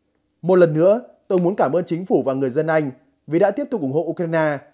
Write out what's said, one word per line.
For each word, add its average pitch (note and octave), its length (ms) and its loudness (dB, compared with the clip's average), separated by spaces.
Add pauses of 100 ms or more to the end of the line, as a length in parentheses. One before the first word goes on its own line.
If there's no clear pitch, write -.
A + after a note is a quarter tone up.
(420)
"Một F#3 140 2
lần E3 180 6
nữa, F#3+ 260 4 (280)
tôi F#3 120 0
muốn F3+ 160 0
cảm C#3+ 160 0
ơn F3 120 0
chính F3 220 -6
phủ E3 200 0
và C3+ 80 -2
người C3+ 160 -2
dân D3+ 160 -2
Anh D#3 240 0 (360)
vì D#3 120 -2
đã G3+ 120 4
tiếp C#4 200 -6
tục A3 100 -4
ủng C3 120 -4
hộ D#3 80 -2
Ukraine. D#3+ 580 -2 (160)